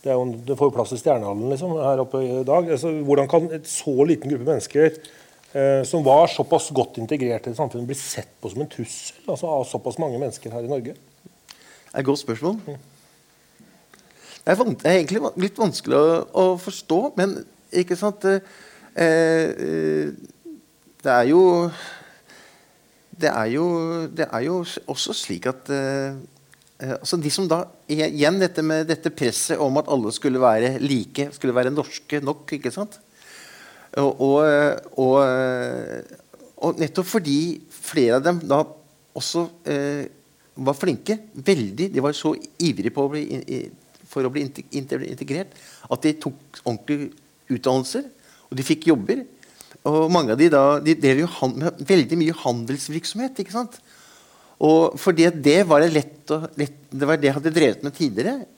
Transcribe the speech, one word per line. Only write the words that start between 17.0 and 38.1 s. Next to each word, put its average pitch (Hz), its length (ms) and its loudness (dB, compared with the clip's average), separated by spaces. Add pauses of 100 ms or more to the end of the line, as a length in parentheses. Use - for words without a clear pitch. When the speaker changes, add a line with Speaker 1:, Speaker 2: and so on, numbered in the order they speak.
Speaker 2:
men, 190 140 0 (500)
ikke 180 160 -2
sant, 196 320 -2
eh, 196 140 2 (580)
eh, 160 1080 2 (920)
det 135 140 0
er 123 160 4
jo, 180 140 8 (1600)
det - 220 -2
er 110 240 0
jo, 156 80 0 (500)
det 160 160 -4
er 117 160 -4
jo 180 160 -2
s-, - 300 -10
også - 260 -6
slik 90 320 -6
at, 131 240 -8
eh, 139 460 -4 (580)
eh, 131 220 -8
altså, - 180 -4
de 151 160 -2
som 190 160 -2
da, 165 140 0 (260)
i-, 151 140 0
igjen 151 400 2
dette 175 180 -2
med 156 300 0
dette 156 260 -2
presset 135 440 0
om 143 200 2
at - 80 -6
alle 117 240 0
skulle 127 300 0
være 120 400 4
like, 139 500 -2
skulle 127 240 -2
være 127 160 2
norske - 480 -6
nok, 143 380 -6
ikke 127 160 -6
sant? 208 240 -10 (960)
Og, 139 160 2 (160)
og, 139 80 4 (100)
eh, 147 300 4 (260)
og, 131 220 4
eh, 127 1300 -4 (180)
og - 140 -4
nettopp 180 320 -4
fordi 147 240 2 (340)
flere 123 460 2